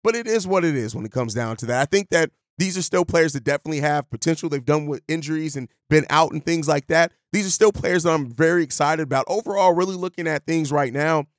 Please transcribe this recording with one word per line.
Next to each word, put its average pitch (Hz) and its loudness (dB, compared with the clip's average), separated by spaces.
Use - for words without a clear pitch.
but 226 0
it 233 -6
is 220 0
what 185 2
it 156 2
is 113 -4
when 107 -8
it 107 -12
comes 113 -2
down 113 -4
to 117 -8
that. 123 0
I - 4
think 202 0
that 165 2
these 190 -2
are 185 -2
still 180 0
players 160 2
that 127 -6
definitely 143 -2
have 147 -2
potential. 160 -2
They've 139 -4
done 147 0
with 143 -6
injuries 156 -4
and 127 -8
been 151 6
out 156 4
and 151 -6
things 165 -2
like 147 0
that. 165 2
These 196 0
are 185 -4
still 214 4
players 180 0
that 165 4
I'm 139 -2
very 165 2
excited 156 0
about. 131 -2
Overall, - 2
really 185 0
looking 180 -8
at 151 -2
things 160 0
right 143 0
now 147 0